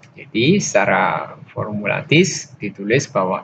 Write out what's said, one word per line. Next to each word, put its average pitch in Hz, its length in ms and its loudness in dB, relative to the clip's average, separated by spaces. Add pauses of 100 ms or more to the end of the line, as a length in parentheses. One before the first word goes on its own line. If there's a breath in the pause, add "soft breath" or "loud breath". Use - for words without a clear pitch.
(140)
jadi 113 320 -2 (160)
secara 92 720 0 (160)
formulatis 107 1120 0
ditulis 104 480 -2
bahwa 95 340 -2